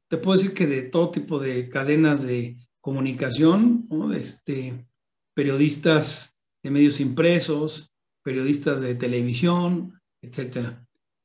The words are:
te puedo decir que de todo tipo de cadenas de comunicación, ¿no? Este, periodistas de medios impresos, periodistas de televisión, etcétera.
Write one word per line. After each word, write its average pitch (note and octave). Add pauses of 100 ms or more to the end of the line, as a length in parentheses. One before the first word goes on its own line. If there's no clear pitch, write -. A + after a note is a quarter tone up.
te D#3+
puedo F#3+
decir F#3+
que F3
de C3+
todo E3+
tipo D3+
de B2+
cadenas D3
de B2 (240)
comunicación, C#3
¿no? D#4
Este, C3 (480)
periodistas D3 (280)
de C3+
medios C#3+
impresos, D#3 (300)
periodistas C#3
de B2
televisión, E3 (280)
etcétera. B2 (400)